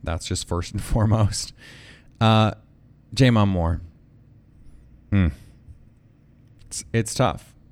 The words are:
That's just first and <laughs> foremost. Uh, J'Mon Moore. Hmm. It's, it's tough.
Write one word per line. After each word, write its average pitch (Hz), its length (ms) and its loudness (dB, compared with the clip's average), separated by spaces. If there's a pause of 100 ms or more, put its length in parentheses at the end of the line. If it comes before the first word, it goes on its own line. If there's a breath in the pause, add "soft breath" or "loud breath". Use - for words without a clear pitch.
That's 82 240 -8
just - 200 -6
first 87 260 -6
and 82 100 -6
<laughs> - 0 -
foremost. 107 720 0 (680 loud breath)
Uh, 110 300 4 (640)
J'Mon 117 340 4
Moore. 82 320 -2 (1300)
Hmm. 95 180 2 (1400 loud breath)
It's, - 260 -14
it's 113 220 -2
tough. - 400 -4 (180)